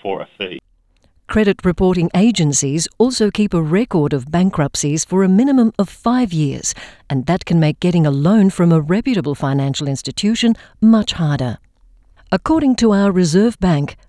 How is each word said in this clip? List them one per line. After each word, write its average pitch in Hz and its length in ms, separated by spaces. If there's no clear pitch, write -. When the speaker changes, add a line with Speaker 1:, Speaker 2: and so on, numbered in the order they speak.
Speaker 1:
for 98 200
a - 80
fee. 92 220
Speaker 2:
Credit 208 380
reporting 180 500
agencies 165 720
also 226 300
keep 202 260
a 165 80
record 160 500
of 139 180
bankruptcies 160 760
for 190 200
a 185 40
minimum 240 520
of 190 80
five 240 440
years, 143 420
and 131 180
that 180 180
can 170 140
make 151 220
getting 170 260
a 147 40
loan 190 400
from 170 200
a 160 100
reputable 180 540
financial 139 540
institution 214 680
much 220 340
harder. 139 440
According 294 460
to 220 160
our 202 180
Reserve 185 480
Bank, 156 380